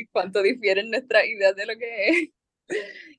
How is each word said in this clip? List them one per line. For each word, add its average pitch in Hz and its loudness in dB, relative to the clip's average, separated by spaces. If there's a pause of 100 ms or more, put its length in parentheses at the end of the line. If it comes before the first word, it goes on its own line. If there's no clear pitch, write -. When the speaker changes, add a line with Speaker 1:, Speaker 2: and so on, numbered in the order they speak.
Speaker 1:
<laughs> - -20
Speaker 2:
cuánto 190 0
difieren 208 0
nuestras 220 2
ideas 196 2
de 196 -8
lo 226 -8
que 233 -2
es. 330 0 (880)